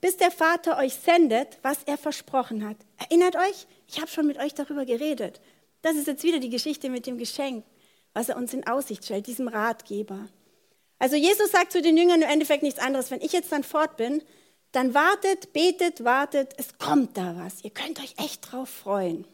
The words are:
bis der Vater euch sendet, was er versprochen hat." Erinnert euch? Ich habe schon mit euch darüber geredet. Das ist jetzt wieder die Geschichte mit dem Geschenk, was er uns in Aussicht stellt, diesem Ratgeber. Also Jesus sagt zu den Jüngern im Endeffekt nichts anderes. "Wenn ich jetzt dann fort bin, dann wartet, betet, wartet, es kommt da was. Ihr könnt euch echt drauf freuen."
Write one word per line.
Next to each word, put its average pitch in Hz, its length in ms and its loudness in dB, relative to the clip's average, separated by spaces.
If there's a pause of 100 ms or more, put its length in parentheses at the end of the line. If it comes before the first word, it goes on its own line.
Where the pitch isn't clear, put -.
bis 359 160 2
der 359 160 4
Vater 339 440 2
euch 262 180 0
sendet, 294 680 4
was 285 240 -2
er 294 100 -2
versprochen 233 720 -4
hat." 214 80 -10 (220)
Erinnert 349 380 4
euch? 381 300 -2 (200)
Ich - 140 -10
habe 330 100 -6
schon 302 160 0
mit 285 120 0
euch 285 140 -4
darüber 285 320 -6
geredet. 240 560 -4 (400)
Das 320 140 0
ist 294 140 -2
jetzt 285 160 -4
wieder 330 160 2
die 254 100 -6
Geschichte 277 400 -4
mit 247 160 -6
dem 254 120 -8
Geschenk, 240 460 -6 (480)
was 226 160 -4
er - 80 -4
uns 247 160 -6
in 262 140 -6
Aussicht 240 380 -4
stellt, 208 240 -6
diesem 247 180 -6
Ratgeber. 214 840 -4 (680)
Also 262 160 2
Jesus 392 380 4
sagt 349 180 4
zu 359 100 2
den 320 160 6
Jüngern 349 240 6
im 302 80 2
Endeffekt 294 360 2
nichts 269 160 -2
anderes. 262 320 -2
"Wenn 254 80 -6
ich 311 120 -4
jetzt 349 200 0
dann 294 100 0
fort 311 340 -2
bin, 262 240 -2 (520)
dann 254 200 2
wartet, 381 600 2
betet, 349 500 2
wartet, 269 540 0
es - 220 -12
kommt 285 380 2
da 180 220 -4
was. 175 240 -12
Ihr 208 80 -12
könnt - 300 -10
euch 269 180 -14
echt - 340 -8
drauf 254 160 -10
freuen." 185 640 -4